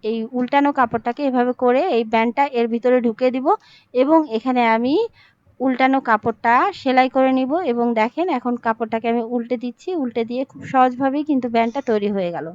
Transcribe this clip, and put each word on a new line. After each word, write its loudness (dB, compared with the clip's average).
এই -4
উল্টানো 0
কাপড়টাকে -2
এভাবে 2
করে 2
এই 0
ব্যান্ডটা 0
এর 0
ভিতরে 2
ঢুকিয়ে 0
দিব -2
এবং 4
এখানে 0
আমি 0
উল্টানো 2
কাপড়টা 0
সেলাই 2
করে 2
নিব। 0
এবং 0
দেখেন 0
এখন -2
কাপড়টাকে -4
আমি 0
উল্টে -4
দিচ্ছি, -10
উল্টে -4
দিয়ে -4
খুব -20
সহজভাবেই 0
কিন্তু -2
ব্যান্ডটা -2
তৈরি -2
হয়ে -4
গেল। -8